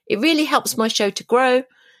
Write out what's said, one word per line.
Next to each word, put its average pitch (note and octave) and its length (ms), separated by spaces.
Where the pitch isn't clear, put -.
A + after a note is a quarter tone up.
It G#3 100
really D4+ 280
helps C4+ 300
my A3+ 120
show G#3 240
to - 140
grow, B3+ 360